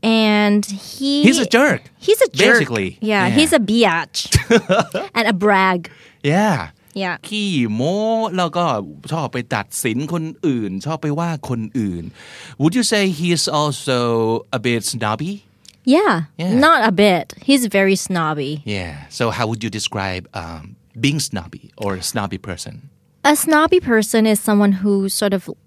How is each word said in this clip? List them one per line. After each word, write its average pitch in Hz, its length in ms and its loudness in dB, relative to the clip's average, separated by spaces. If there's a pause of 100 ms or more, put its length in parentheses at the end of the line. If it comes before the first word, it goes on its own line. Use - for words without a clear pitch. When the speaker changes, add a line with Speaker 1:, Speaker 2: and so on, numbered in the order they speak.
Speaker 1:
And 208 600 2
he 269 460 -6 (160)
Speaker 2:
He's 302 200 4
a - 100 -8
jerk. 254 240 4 (240)
Speaker 1:
He's 427 220 4
a - 20 -2 (100)
jerk. 240 200 6
Speaker 2:
Basically. 117 300 -2 (220)
Speaker 1:
Yeah, 202 160 2
Speaker 2:
Yeah. 202 100 2
Speaker 1:
he's 311 220 4
a - 20 0 (100)
biatch. 185 460 2 (520)
Speaker 2:
<laughs> 233 480 -2
Speaker 1:
And 233 160 0
a - 20 0 (100)
brag. 190 340 4 (540)
Speaker 2:
Yeah. 196 240 2 (460)
Speaker 1:
Yeah. 180 120 -4 (120)
Speaker 2:
ขี้ - 20 -16 (460)
โ 110 40 -4
ม้ - 20 0 (560)
แ - 20 -2
ล้ - 80 2
ว - 100 -2
ก็ - 20 -2 (520)
ช - 80 -4
อ - 60 -4
บ - 80 -4
ไ - 20 -6
ป - 20 -4 (180)
ตั - 100 0
ด - 20 -20 (160)
สิ - 20 -2 (100)
น - 20 -4 (160)
ค - 80 -4
น - 20 -6 (240)
อื่ - 20 2 (200)
น - 20 -6 (140)
ช - 60 -6
อ - 40 -4
บ - 80 -10
ไ - 20 -6
ป - 20 -2 (120)
ว่ - 80 -2
า - 20 -4 (200)
ค - 100 -2
น - 20 -6 (180)
อื่ - 20 -2 (200)
น - 20 -10 (580)
Would 165 160 2
you 240 140 2
say 214 100 2 (180)
he 170 80 -2 (100)
is 160 60 -2 (160)
also 143 380 -2 (600)
a - 100 -2
bit 117 140 0 (120)
snobby? 113 400 -4 (640)
Speaker 1:
Yeah. 381 160 2 (280)
Speaker 2:
Yeah. 180 100 -2 (160)
Speaker 1:
Not 320 120 4 (120)
a - 20 0 (120)
bit. 180 200 2 (220)
He's 269 160 4 (160)
very 196 180 2 (100)
snobby. 156 440 -4 (260)
Speaker 2:
Yeah. 87 160 -8 (240)
So 123 60 0 (140)
how 120 120 0
would 113 160 -6
you 107 140 -4
describe, 95 440 -6 (180)
um, 82 220 -14 (400)
being 147 160 2 (100)
snobby 87 340 -10 (200)
or 101 60 -2 (120)
a - 100 -14
snobby 101 280 -6 (100)
person? - 240 -10 (580)
Speaker 1:
A 302 40 4 (100)
snobby 320 340 4 (120)
person 220 300 2 (120)
is 202 40 0 (120)
someone 208 320 4
who 202 120 2 (280)
sort 202 160 0
of 180 40 -4 (240)